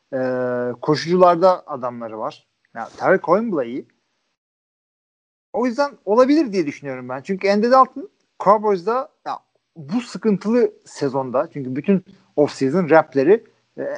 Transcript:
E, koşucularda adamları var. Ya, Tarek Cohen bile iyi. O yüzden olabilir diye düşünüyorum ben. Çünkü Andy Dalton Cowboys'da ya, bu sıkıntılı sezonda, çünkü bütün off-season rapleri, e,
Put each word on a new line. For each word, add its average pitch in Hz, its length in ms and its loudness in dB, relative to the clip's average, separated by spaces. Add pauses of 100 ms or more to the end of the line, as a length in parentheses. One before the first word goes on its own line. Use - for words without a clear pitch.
(120)
E, 135 60 -4 (640)
koşucularda 175 840 4
adamları 120 520 -10
var. 131 280 -10 (280)
Ya, 113 220 -12
Tarek 175 260 2
Cohen 208 300 0
bile 139 140 -4
iyi. 123 200 -10 (1700)
O 226 140 -2
yüzden 277 240 -2 (140)
olabilir 254 480 2
diye 180 140 -2
düşünüyorum 131 420 -10
ben. 131 120 -8
Çünkü 190 300 -4
Andy 208 200 2
Dalton 262 380 2 (320)
Cowboys'da 208 680 0 (180)
ya, 143 120 -8 (380)
bu 165 240 -6
sıkıntılı 220 680 0 (140)
sezonda, 135 680 -4
çünkü 131 240 -8
bütün 180 280 0 (320)
off-season 147 540 0
rapleri, 156 540 4 (340)
e, 135 60 -6 (140)